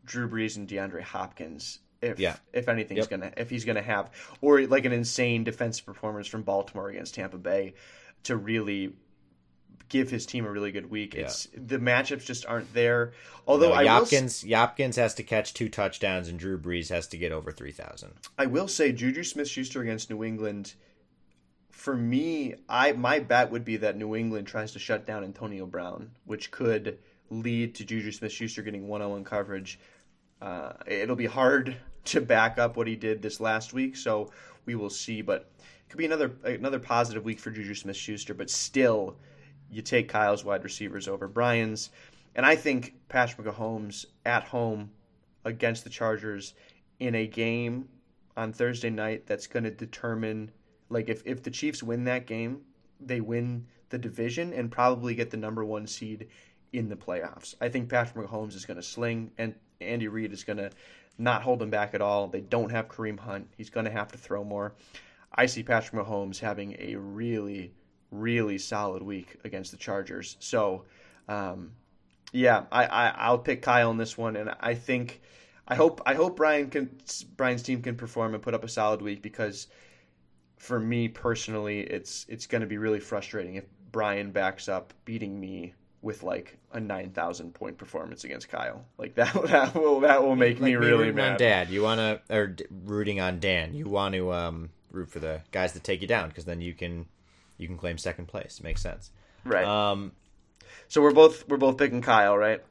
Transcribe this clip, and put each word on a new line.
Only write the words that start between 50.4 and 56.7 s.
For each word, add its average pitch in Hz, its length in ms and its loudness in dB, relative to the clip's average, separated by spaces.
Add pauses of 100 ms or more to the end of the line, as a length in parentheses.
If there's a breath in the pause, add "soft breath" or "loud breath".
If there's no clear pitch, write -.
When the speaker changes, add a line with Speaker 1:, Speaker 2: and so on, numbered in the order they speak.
Speaker 1:
like, 113 200 -2
if, 110 160 -2
if 123 160 -6
the - 80 -8
Chiefs 147 320 -4
win 117 240 -2
that 123 220 -2
game, 117 340 -6 (380)
they 127 220 -4
win 120 440 -4 (240 soft breath)
the 127 80 -6
division 120 560 -4
and 117 180 -4
probably 123 440 2
get 117 160 -4
the 113 60 -8
number 110 280 -4
one 107 220 -6
seed 110 400 -10 (460 soft breath)